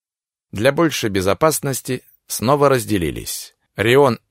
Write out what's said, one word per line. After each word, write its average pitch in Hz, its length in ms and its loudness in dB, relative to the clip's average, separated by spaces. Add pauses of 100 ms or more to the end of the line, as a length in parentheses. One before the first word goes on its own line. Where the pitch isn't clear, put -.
(520)
Для 123 220 0
большей 147 360 0
безопасности 127 920 -2 (240)
снова 143 400 2
разделились. 101 880 -2 (220)
Рион 120 420 2 (120)